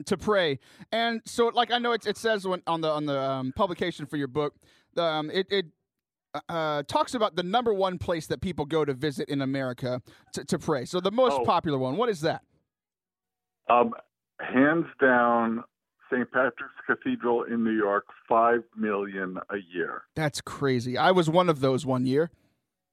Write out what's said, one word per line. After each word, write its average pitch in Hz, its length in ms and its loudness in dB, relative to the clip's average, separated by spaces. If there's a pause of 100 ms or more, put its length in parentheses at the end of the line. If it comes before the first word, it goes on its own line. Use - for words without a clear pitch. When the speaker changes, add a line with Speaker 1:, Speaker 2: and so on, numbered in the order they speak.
Speaker 1:
to 196 120 -2
pray. 175 400 2 (320)
And 233 360 -2
so, 233 280 2
like, 233 160 2
I 240 80 2
know 240 140 0
it, 226 160 -2
it 196 80 -2
says 220 280 -2
when, 185 220 -2
on 165 140 0
the, 156 100 0
on 151 160 -2
the, 143 160 0
um, 135 320 -2
publication 175 500 -2
for 147 120 -8
your 143 100 -2
book, 143 300 -4 (400)
um, 156 340 0
it, 185 180 -2
it, 190 180 0 (800)
uh, 156 400 -2
talks - 260 0
about 208 220 0
the 175 80 0
number 226 280 2
one 190 240 0
place 165 300 -4
that 139 140 -6
people 160 260 -6
go 156 180 0
to 143 100 0
visit 143 340 -4
in 143 120 -2
America 131 640 -4 (300)
to, - 120 -8
to 165 140 -2
pray. 147 280 -2
So 180 140 -4
the 185 120 -2
most 233 280 4
Speaker 2:
Oh. 117 40 0
Speaker 1:
popular 160 340 2
one, 131 180 -2
what 240 120 0
is 185 140 -2
that? 156 200 -2 (1300)
Speaker 2:
Um, 120 220 4 (480)
hands 151 460 2 (140)
down, 120 600 4 (480)
Saint 123 220 -2
Patrick's 131 420 -2 (120)
Cathedral 120 580 0
in 117 200 -2
New 110 120 2
York, 101 300 0 (220)
five 117 340 4 (140)
million 98 640 -4 (120)
a 104 60 -4 (160)
year. 82 300 -6 (120)
Speaker 1:
That's 156 260 -4
crazy. 127 580 -2
I 165 120 6
was 180 180 4
one 180 200 4
of 147 120 2
those 131 240 2
one 127 220 0
year. 143 240 2 (640)